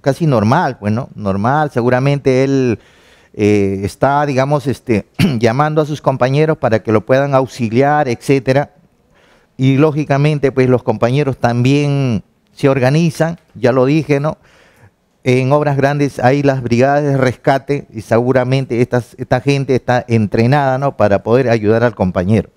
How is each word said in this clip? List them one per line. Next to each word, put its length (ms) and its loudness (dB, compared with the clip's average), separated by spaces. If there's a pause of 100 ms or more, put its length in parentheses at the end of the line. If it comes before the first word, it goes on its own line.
casi 260 -2
normal, 520 0
pues, 140 -4
¿no? 220 -6
Normal, 580 -2
seguramente 720 0
él, 340 0 (540)
eh, 500 0
está, 420 -2
digamos, 440 -2
este, 380 -4 (120)
<clears throat> 200 0
llamando 420 0
a 60 -2
sus 140 -8
compañeros 580 0
para 240 0
que 100 -2
lo 120 0
puedan 300 0
auxiliar, 760 0
etcétera. 600 -2 (840)
Y 220 2
lógicamente, 760 0
pues, 160 2
los 140 2
compañeros 560 -2
también 840 0 (300)
se 160 0
organizan, 720 0 (140)
ya 180 0
lo 140 2
dije, 340 0
¿no? 180 -6 (840)
En 280 0
obras 260 0
grandes 400 -2
hay 240 2
las 200 0
brigadas 400 2
de 140 0
rescate 800 -2
y 80 -12
seguramente 800 0
estas, 360 -4
esta 220 -2
gente 340 -2
está 320 -2
entrenada, 680 0
¿no? 220 -4
Para 240 2
poder 260 2
ayudar 340 2
al 120 0
compañero. 640 -2